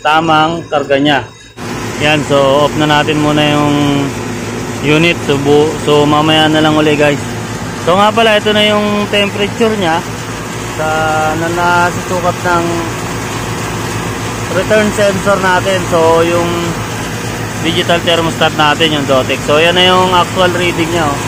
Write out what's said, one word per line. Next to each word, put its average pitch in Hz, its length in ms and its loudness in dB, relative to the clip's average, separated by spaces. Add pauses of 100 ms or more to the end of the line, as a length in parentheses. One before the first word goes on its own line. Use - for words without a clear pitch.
tamang 160 640 2
karga 139 320 0
niya. 143 240 2 (800)
Yan, 151 240 2
so 139 400 4
off - 80 -2
na 151 80 0
natin 151 400 2
muna 151 160 2
yung 147 640 2 (800)
unit. 156 400 2
So, 143 160 0
bu-, 147 320 4 (160)
so 147 160 4
mamaya 156 480 2
na 156 80 4
lang 156 160 2
uli, 151 160 4
guys. 143 260 2 (720)
So 180 80 4
nga 208 160 4
pala, 220 240 2
ito 208 160 0
na 214 120 2
yung 208 440 0
temperature 202 720 -2
niya 165 160 0 (800)
sa, 156 120 -4 (520)
na 165 80 -2
nasusukat 175 960 0
ng 170 200 0 (1900)
return 214 360 2
sensor 196 480 0
natin. 185 480 0
So 165 360 4
yung 170 260 0 (1120)
digital 170 400 0
thermostat 165 560 0
natin, 151 400 2
yung 131 80 -2
Dotex. 131 400 0
So 147 80 4
yan 170 200 4
na 180 120 4
yung 185 240 4
actual 180 440 2
reading 170 360 -2
niya, 165 160 0
oh. 143 200 -2